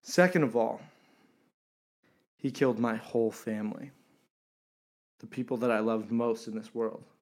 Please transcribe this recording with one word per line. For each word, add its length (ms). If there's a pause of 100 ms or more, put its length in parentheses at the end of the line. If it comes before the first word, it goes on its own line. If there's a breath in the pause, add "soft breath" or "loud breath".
Second 420
of 120
all, 260 (1600 loud breath)
he 140
killed 280
my 160
whole 360
family, 600 (1300 soft breath)
the 80
people 300
that 140
I 80
loved 320
most 360
in 80
this 180
world. 300 (180)